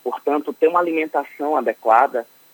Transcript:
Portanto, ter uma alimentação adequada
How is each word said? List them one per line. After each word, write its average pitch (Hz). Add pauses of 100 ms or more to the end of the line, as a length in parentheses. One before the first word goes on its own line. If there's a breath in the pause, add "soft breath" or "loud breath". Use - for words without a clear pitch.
Portanto, 143
ter 156
uma 175
alimentação 156
adequada 117 (300)